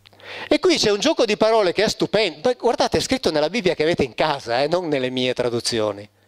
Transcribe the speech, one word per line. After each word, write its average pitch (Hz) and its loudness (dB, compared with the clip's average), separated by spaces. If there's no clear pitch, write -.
E 302 6
qui 349 4
c'è 220 2
un 202 0
gioco 277 2
di 208 0
parole 220 4
che 190 0
è 220 2
stupendo. 196 -2
Poi, 247 0
guardate, 247 0
è - -2
scritto 220 -2
nella 151 0
Bibbia 180 0
che - -2
avete 165 0
in 113 -6
casa, 120 -2
eh, 147 0
non 175 -2
nelle 131 -2
mie 127 -2
traduzioni. 110 -2